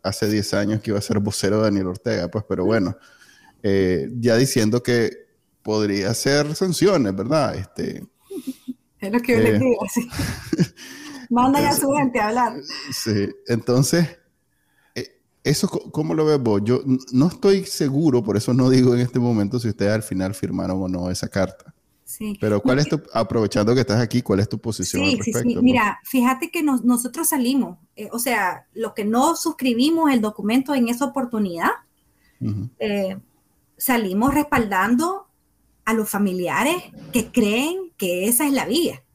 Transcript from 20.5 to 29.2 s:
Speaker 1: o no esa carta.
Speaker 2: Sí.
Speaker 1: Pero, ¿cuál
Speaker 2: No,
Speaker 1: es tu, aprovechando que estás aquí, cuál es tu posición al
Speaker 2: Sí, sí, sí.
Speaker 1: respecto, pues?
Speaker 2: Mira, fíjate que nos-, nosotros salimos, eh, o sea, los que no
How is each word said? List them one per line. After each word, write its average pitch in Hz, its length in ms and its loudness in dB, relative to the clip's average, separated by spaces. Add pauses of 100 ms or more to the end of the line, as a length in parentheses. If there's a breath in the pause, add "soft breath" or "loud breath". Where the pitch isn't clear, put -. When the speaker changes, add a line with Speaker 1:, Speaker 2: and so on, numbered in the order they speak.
Speaker 1:
o 90 60 -4
no 90 240 -4
esa - 160 -4
carta. - 460 -4 (300)
Speaker 2:
Sí. 214 380 -10
Speaker 1:
Pero, 104 180 2
¿cuál 127 180 2
Speaker 2:
No, 147 40 2
Speaker 1:
es 147 80 0
tu, 151 100 0 (140)
aprovechando 110 640 2
que 131 60 4
estás 110 200 2
aquí, 120 220 0
cuál 98 160 2
es 101 100 0
tu 113 80 -6
posición 107 460 -4
al 294 80 2
Speaker 2:
Sí, 247 60 0
sí, 202 80 -6
sí. 233 80 -2
Speaker 1:
respecto, 240 200 0
pues? - 100 0
Speaker 2:
Mira, 226 400 2
fíjate 254 460 0
que 339 140 -4
nos-, 269 200 0
nosotros 247 440 0
salimos, 247 500 0 (180)
eh, 214 160 -12
o 233 60 -8
sea, 214 560 -2
los 214 200 -8
que 202 120 -4
no 247 300 2